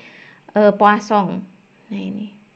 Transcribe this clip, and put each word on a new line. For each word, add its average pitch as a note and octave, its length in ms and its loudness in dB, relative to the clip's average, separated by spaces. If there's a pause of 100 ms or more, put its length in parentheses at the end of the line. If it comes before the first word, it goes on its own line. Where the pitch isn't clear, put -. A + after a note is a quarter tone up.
(560)
eh, G#3 160 4
Poisson. G#3 720 0 (480)
Nah, G3+ 80 -8
ini. G3+ 320 -10 (240)